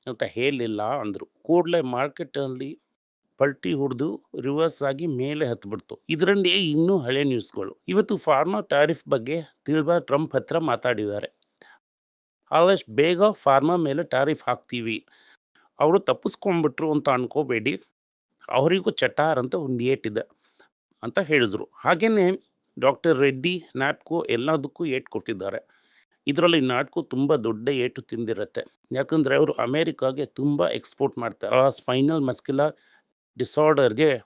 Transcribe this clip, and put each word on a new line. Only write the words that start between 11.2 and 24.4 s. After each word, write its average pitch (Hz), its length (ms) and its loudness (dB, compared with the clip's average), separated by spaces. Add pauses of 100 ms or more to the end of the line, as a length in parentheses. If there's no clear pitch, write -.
"ಆದಷ್ಟು 170 420 4
ಬೇಗ 165 320 2
ಫಾರ್ಮಾ 151 520 4
ಮೇಲೆ 156 260 -2
ಟ್ಯಾರಿಫ್ 143 440 0
ಹಾಕ್ತೀವಿ. 117 600 -6 (720)
ಅವರು 165 200 4
ತಪ್ಪಿಸ್ಕೊಂಡ್ಬಿಟ್ರು 160 960 -2
ಅಂತ 147 160 -2
ಅನ್ಕೋಬೇಡಿ. 127 720 -2 (680)
ಅವರಿಗೂ 170 420 2
ಚಟಾರ್ 143 480 0
ಅಂತ 127 160 -2
ಒಂದು 131 300 -4
ಏಟಿದೆ" 123 440 -2 (720)
ಅಂತ 120 160 -6
ಹೇಳಿದ್ರು. 139 560 2
ಹಾಗೇನೆ 185 760 2 (280)
ಡಾಕ್ಟರ್ 135 400 2
ರೆಡ್ಡಿ, 139 460 0 (120)
ನ್ಯಾಪ್ಕೋ 147 540 -4
ಎಲ್ಲದಕ್ಕೂ 143 560 -2